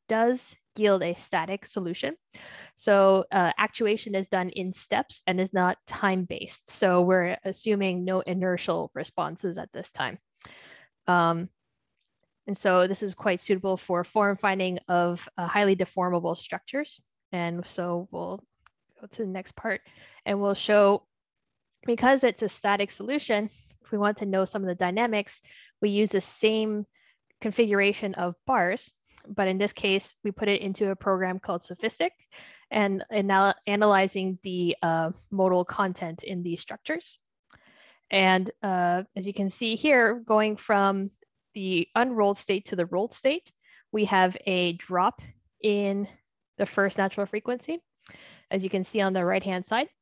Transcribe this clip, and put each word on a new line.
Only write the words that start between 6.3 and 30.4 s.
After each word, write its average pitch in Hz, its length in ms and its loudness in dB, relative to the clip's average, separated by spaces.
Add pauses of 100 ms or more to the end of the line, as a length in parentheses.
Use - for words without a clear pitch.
So 180 320 4
we're 180 420 2
assuming 196 640 -2
no 185 140 0
inertial 175 720 -2
responses 165 640 -6
at 165 160 -12
this - 160 -14
time. 123 280 -6 (880)
Um, 170 440 2 (960)
and 202 120 -6
so 185 300 4
this 196 160 -6
is 190 100 -6
quite 185 260 -2
suitable 190 360 -2
for 175 260 -2
form 202 340 0
finding 190 420 -2 (100)
of, 175 400 0 (100)
uh, 175 80 -4
highly 196 300 4
deformable 180 600 -2
structures. - 640 -8 (300)
And 170 340 -6
so 175 460 -6
we'll 180 320 -10 (580)
go 214 60 -20
to - 160 -10
the 202 60 -6
next 185 260 -10
part - 280 -6 (440)
and 202 140 -2
we'll 202 140 0
show, 202 500 4 (840)
because 254 380 4
it's 233 180 0
a 208 60 0
static 202 420 -2
solution, 220 600 -4 (340)
if - 80 -20
we 214 60 -2
want 208 200 0
to 208 80 -6
know 190 180 0
some 196 180 -6
of 185 60 -4
the 175 60 -2
dynamics, 202 640 -2 (400)
we 208 100 2
use 202 180 2
the 190 140 0
same 214 640 -2 (540)
configuration 202 760 0
of 180 200 -4 (120)
bars, 202 440 0 (380)
but 202 180 -2
in 190 120 0
this 202 160 -2
case, 196 500 -2
we 208 80 -4
put 214 160 -4